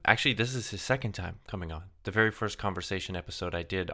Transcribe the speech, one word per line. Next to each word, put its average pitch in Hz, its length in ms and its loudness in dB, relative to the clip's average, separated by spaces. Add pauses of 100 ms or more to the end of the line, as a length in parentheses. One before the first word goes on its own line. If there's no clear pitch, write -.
actually, 120 280 6
this 120 220 0
is 117 140 -4
his - 140 -6
second 131 280 0
time 90 360 -6
coming 90 240 -6
on. 80 120 -8 (200)
The 101 80 -4
very 110 200 6
first 107 280 -2
conversation 92 560 -2
episode 87 380 -6
I 85 100 -2
did 92 300 -2